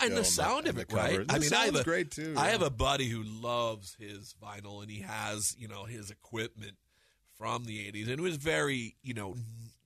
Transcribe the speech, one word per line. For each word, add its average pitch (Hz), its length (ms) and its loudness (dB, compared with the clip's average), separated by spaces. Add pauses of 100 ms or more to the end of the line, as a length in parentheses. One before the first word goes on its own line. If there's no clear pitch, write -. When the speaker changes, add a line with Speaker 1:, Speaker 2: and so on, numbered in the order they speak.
Speaker 1:
and 220 120 4
the 220 80 4
Speaker 2:
still, 165 200 4
Speaker 1:
sound 277 240 2
Speaker 2:
and - 0 -
Speaker 1:
of - 80 0
Speaker 2:
the - 60 -2
Speaker 1:
it, - 100 -10
right? 92 180 4
Speaker 2:
cover. 98 180 2
Speaker 1:
I 147 100 4
Speaker 2:
The - 20 4
Speaker 1:
mean, 151 120 4
I 202 40 6
have 226 80 6
Speaker 2:
sound's 170 160 4
Speaker 1:
a, 120 40 2
Speaker 2:
great, 165 280 2
too, 156 240 -4
Speaker 1:
I 147 100 4
Speaker 2:
yeah. 208 60 6
Speaker 1:
have 208 100 4
a 147 80 4
buddy 131 380 2
who 113 160 -2
loves 110 720 -2
his 104 420 -14
vinyl, 101 400 -12
and 104 100 -12
he 104 100 -8
has, 107 580 -2
you 120 80 -12
know, 101 200 -10
his 107 260 -10
equipment 110 640 -8 (600)
from 117 280 -4
the 107 200 -6
eighties, 104 240 -6
and 123 120 -2
it - 20 -4
was 175 140 0
very, 139 680 0
you 127 120 -6
know, 101 180 -6
n-, 113 380 -10 (160)